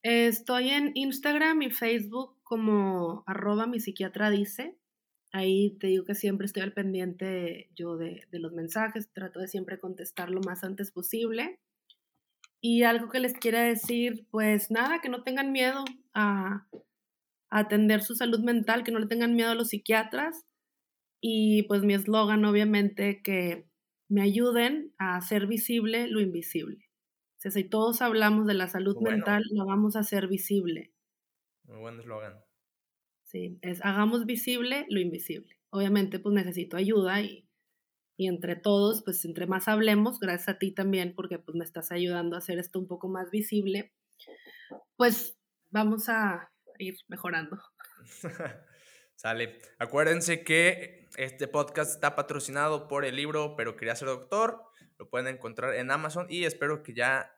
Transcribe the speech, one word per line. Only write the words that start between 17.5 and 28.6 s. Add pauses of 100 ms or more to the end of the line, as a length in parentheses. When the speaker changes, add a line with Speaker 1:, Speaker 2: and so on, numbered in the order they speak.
Speaker 1:
a
atender
su
salud
mental,
que
no
le
tengan
miedo
a
los
psiquiatras. (760)
Y,
pues,
mi
eslogan,
obviamente,
que (400)
me
ayuden
a
hacer
visible
lo
invisible. (480)
O
sea,
si
todos
hablamos
de
la